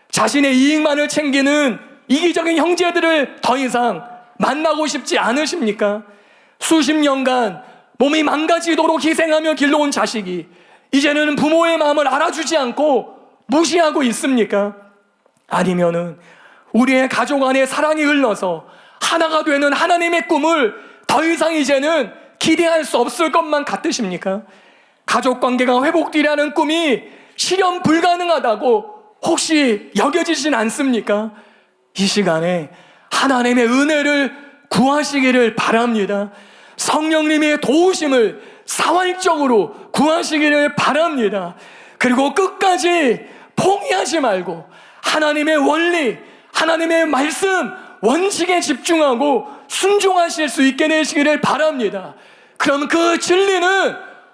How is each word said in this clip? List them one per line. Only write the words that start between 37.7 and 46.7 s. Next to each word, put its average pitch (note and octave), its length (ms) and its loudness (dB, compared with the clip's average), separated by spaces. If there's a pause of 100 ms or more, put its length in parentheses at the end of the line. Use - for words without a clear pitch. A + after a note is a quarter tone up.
사활적으로 E4 1080 0 (180)
구하시기를 D4 840 0
바랍니다. A#3 800 -2 (400)
그리고 B3 380 0
끝까지 F4 920 0 (300)
포기하지 F#4+ 640 0
말고 F#3 480 -4 (340)
하나님의 D4+ 540 0
원리, D4 640 0 (340)
하나님의 E4 540 0